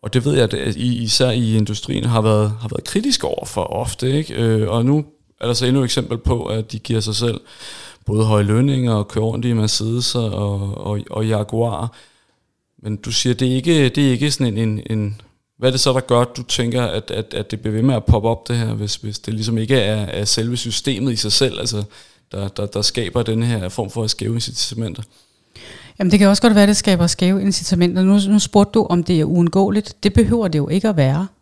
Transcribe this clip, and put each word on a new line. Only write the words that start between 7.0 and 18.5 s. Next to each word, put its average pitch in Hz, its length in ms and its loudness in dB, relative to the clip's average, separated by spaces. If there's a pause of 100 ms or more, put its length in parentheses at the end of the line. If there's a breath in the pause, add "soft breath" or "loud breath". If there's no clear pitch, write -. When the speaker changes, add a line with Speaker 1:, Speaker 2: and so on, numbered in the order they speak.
Speaker 1:
selv 113 260 -2 (640 loud breath)
både 107 200 2
høje 107 180 4
lønninger 123 500 2
og 104 140 0
kører 110 180 -4
ordentlige 117 300 -2
Mercedes 113 600 -2
og, 101 600 -2
og, 104 220 -6 (100)
og 110 180 -4
Jaguar. 110 720 -2 (840 soft breath)
Men 107 120 -6
du 107 160 -10
siger, 120 220 2
det 127 180 0
er 127 40 2
ikke, 139 340 4
det 143 180 2
er 131 40 4
ikke 135 200 0
sådan 117 260 -2
en, 113 120 0
en, 107 120 -4 (160)
en, 104 240 -4 (360)
hvad 127 120 2
er - 20 2
det 127 80 -2
så, 135 140 2
der 131 60 2
gør, 127 200 2
at 120 180 0
du 123 60 -10
tænker, 120 400 -2
at, 107 280 -4
at, - 220 -6
at - 180 -6
det 107 100 -8
bliver 110 120 -4
ved 113 100 0
med 131 120 2
at 110 100 -2
poppe 113 240 4
op, 113 180 -4
det 120 80 -2